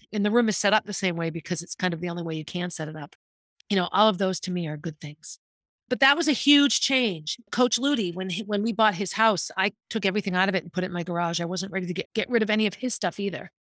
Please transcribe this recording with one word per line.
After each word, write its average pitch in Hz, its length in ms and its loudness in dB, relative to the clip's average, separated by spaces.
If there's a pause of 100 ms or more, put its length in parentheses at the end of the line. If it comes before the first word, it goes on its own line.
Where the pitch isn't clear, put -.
(120)
and 202 120 0
the 208 60 2
room 226 180 4
is 208 80 0
set 202 160 2
up 214 140 2
the 202 60 -8
same 180 240 -2
way 165 140 -2
because 165 320 -6
it's - 120 -14
kind 180 180 -2
of 165 80 -6
the 175 80 -4
only 170 140 -6
way 165 140 -6
you 156 80 -6
can 175 260 -6
set 156 160 -6
it 156 100 -10
up. 147 200 -12 (520)
You 196 80 0
know, 180 160 2
all 214 160 6
of 185 100 2
those 190 220 0
to 180 120 -6
me 175 160 -2
are 151 80 -6
good 151 240 -8
things. - 380 -14 (500)
But 220 120 -2
that 277 160 6
was 320 120 0
a 294 40 4
huge 285 480 6
change. 214 580 -2 (120)
Coach 247 280 2
Ludi, 233 340 0
when 185 180 -6
he, 185 120 -6
when 202 200 -2
we 226 100 0
bought 214 220 4
his 180 200 -4
house, 220 420 2
I 196 160 0 (180)
took 196 160 -2
everything 190 300 0
out 190 120 4
of 185 60 0
it 180 80 -2
and - 100 -16
put 180 120 -2
it - 40 -4
in 180 40 -8
my 175 100 -4
garage. 170 380 -2
I 170 60 -2
wasn't 185 260 -6
ready 185 140 -4
to 175 80 -4
get, 185 200 -6
get 214 160 -2
rid 233 120 2
of 214 80 0
any 214 160 2
of 196 80 -2
his 254 200 -6
stuff - 240 -4
either. 196 320 -6 (200)